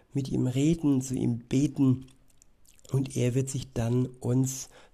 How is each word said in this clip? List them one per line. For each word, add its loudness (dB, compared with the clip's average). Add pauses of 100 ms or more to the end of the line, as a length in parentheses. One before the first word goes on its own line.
(120)
mit -4
ihm 0
reden, 2
zu -6
ihm 0
beten 2 (840)
und -2
er 0
wird 0
sich -8
dann 0 (140)
uns -2 (260)